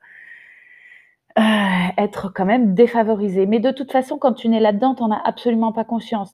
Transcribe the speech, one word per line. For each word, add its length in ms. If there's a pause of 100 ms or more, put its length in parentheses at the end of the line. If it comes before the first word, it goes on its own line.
(1400)
euh, 640
être 300
quand 120
même 280
défavorisé. 720
Mais 140
de 100
toute 220
façon, 260
quand 160
tu 160
nais 100
là-dedans, 360
t'en 160
as 120
absolument 480
pas 120
conscience. 500